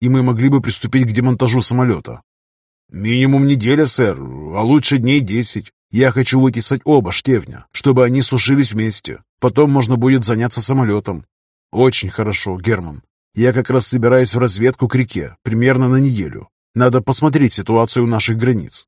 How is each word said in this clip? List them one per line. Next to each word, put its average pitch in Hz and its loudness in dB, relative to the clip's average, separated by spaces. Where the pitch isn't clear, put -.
и 123 0
мы 131 4
могли 123 2
бы 139 4
приступить 123 -2
к 110 -2
демонтажу 123 0
самолёта?» 120 -2
«Минимум 131 2
неделя, 139 2
сэр, 104 0
а 76 -10
лучше 139 2
дней 135 2
десять. 110 -4
Я 127 2
хочу 131 0
вытесать 127 0
оба 127 2
штевня, - -4
чтобы 131 2
они 127 0
сушились 135 0
вместе. 107 -6
Потом 143 2
можно 131 0
будет 127 2
заняться 120 -2
самолётом». 107 -2
«Очень 120 0
хорошо, 98 -6
Герман. 90 -6
Я 120 2
как 123 -2
раз 127 2
собираюсь 127 2
в 120 -2
разведку 120 0
к 120 -2
реке, 104 -6
примерно 127 0
на 131 2
неделю. 117 -2
Надо 123 2
посмотреть 139 2
ситуацию 113 0
у - 0
наших 113 -2
границ. 113 -4